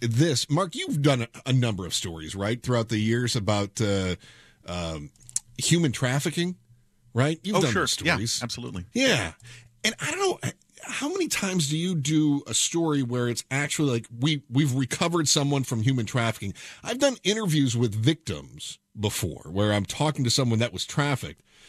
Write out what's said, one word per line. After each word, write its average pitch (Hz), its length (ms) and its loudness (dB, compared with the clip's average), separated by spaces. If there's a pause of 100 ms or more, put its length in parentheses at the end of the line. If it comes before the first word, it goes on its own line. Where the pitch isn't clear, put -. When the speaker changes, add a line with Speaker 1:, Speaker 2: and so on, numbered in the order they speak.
Speaker 1:
this. 123 480 2
Mark, 170 260 0
you've 285 280 -4
done 135 200 4
a, 113 60 -6 (180)
a 131 60 2
number 117 320 2
of 80 80 -8
stories, 80 420 -6
right, 107 280 -2
throughout 117 260 0
the 113 100 0
years 113 380 0
about, 101 440 0
uh, 95 360 0 (500)
um, 87 440 -8 (480)
human 160 340 2
trafficking, 156 640 -2 (560)
right? 147 300 2
You've 196 140 0
Speaker 2:
Oh, 185 40 6
Speaker 1:
done - 120 4
Speaker 2:
sure. 185 100 2
Speaker 1:
those - 200 -2
Speaker 2:
Yeah, 160 120 2
Speaker 1:
stories. 117 280 -2
Speaker 2:
absolutely. 120 500 -8
Speaker 1:
Yeah. 180 400 2 (520)
And 220 160 2
I - 100 -4
don't 381 320 -2
know, - 80 -4 (320)
how 269 260 -6
many 359 200 -2
times 185 400 0
do 151 80 0
you 180 180 0
do 147 520 2
a - 80 -8
story 160 480 2
where 123 260 0
it's 120 220 -4
actually 143 400 0
like, 117 160 0 (120)
we, 143 320 2
we've 131 240 2
recovered 160 540 0
someone 143 360 2
from 113 180 -2
human 123 240 2
trafficking? 113 480 -2 (280)
I've 240 160 -4
done 269 240 4
interviews 156 540 2
with 117 180 2
victims 92 840 -2 (200)
before 98 520 -4
where 104 220 2
I'm 104 120 2
talking 147 400 -2
to 117 60 2
someone 120 300 2
that 120 120 0
was - 140 -8
trafficked. 143 560 -2 (260)